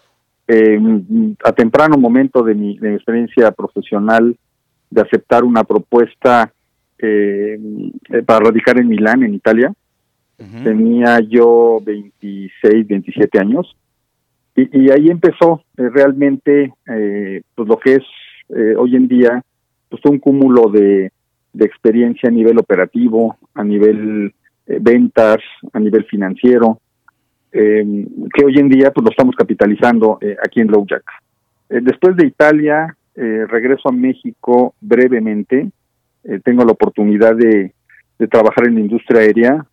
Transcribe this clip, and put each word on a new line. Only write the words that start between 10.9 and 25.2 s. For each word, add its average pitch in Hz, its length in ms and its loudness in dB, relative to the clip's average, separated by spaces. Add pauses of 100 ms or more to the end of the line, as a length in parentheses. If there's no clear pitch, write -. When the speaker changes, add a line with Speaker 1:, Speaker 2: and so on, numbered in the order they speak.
Speaker 1:
yo 117 640 2
veintiséis, 104 1040 -4
veintisiete 101 520 -4
años. 113 360 -4 (800)
Y, 131 320 0
y 135 40 6
ahí 147 180 4
empezó, 170 560 0 (140)
eh, 127 100 -4
realmente, 139 840 0 (140)
eh, 101 540 -8 (120)
pues, 113 140 -6
lo 110 100 2
que 131 160 2
es, 135 80 0 (460)
eh, 110 280 -2
hoy 123 200 0
en 127 120 2
día, 123 340 0 (460)
pues, - 160 -14
un 143 140 2
cúmulo 135 500 2
de, 98 420 2 (440)
de 110 100 0
experiencia 120 640 -2
a 117 40 0
nivel 117 260 2
operativo, 110 800 -2 (160)
a 104 100 -8
nivel, 104 680 -2 (320)
eh, - 120 -8
ventas, 113 600 2 (340)